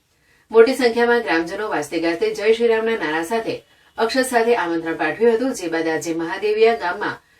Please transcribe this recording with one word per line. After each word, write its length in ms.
મોટી 240
સંખ્યામાં 460
ગ્રામજનો 480
વાજતે 300
ગાજતે 340
જય 200
શ્રી 140
રામના 240
નારા 320
સાથે 380
અક્ષત 240
સાથે 340
આમંત્રણ 400
પાઠવ્યું 400
હતું, 180
જે 140
બાદ 200
આજે 260
મહાદેવિયા 600
ગામમાં 460